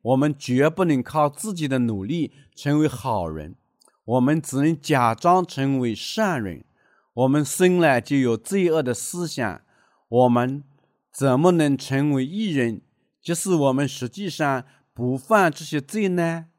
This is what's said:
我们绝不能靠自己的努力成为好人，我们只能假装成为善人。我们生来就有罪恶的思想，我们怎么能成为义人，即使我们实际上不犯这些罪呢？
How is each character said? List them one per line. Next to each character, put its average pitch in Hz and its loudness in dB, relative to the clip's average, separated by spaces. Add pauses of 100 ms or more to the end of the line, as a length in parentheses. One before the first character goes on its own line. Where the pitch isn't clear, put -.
我 131 2
们 147 0
绝 131 2
不 175 -2
能 143 2
靠 147 0
自 208 -8
己 151 -4
的 131 0
努 110 -2
力 143 -4 (200)
成 147 0
为 151 4
好 113 -4
人， 78 -10 (480)
我 123 0
们 151 2
只 131 -8
能 147 0
假 120 2
装 175 2
成 135 -2
为 117 -2
善 180 -4
人。 85 -8 (480)
我 123 0
们 143 2
生 180 2
来 139 4
就 139 -2
有 120 2
罪 185 -2
恶 156 2
的 123 -2
思 175 -6
想， 113 -6 (480)
我 123 4
们 127 0 (480)
怎 135 2
么 180 6
能 147 2
成 139 -2
为 131 0
义 196 -4
人， 120 -2 (400)
即 170 -6
使 185 -4
我 139 4
们 139 0
实 127 -8
际 190 -8
上 139 -2 (280)
不 123 -4
犯 190 2
这 151 -8
些 147 -4
罪 196 -2
呢？ 165 -2 (120)